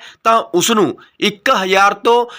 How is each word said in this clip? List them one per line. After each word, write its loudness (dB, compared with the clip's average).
ਤਾਂ 2
ਉਸ -2
ਨੂੰ 0
ਇੱਕ -4
ਹਜ਼ਾਰ 2
ਤੋਂ 0